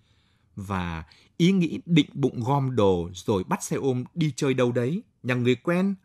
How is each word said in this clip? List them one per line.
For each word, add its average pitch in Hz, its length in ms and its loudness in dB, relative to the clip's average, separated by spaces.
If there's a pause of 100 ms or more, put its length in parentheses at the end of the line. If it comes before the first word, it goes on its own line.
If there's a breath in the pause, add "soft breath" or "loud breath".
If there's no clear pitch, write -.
(560)
Và 90 480 -6 (340 soft breath)
ý 170 140 4
nghĩ 185 340 0
định 165 280 4
bụng 131 300 -2
gom 135 320 0
đồ 95 380 2
rồi 95 300 -2
bắt - 200 -4
xe - 120 -4
ôm 123 280 -2 (100)
đi 160 220 -2
chơi 139 180 0
đâu 127 180 2
đấy, 127 320 -2 (200)
nhà 123 120 -2
người 123 200 2
quen 185 500 0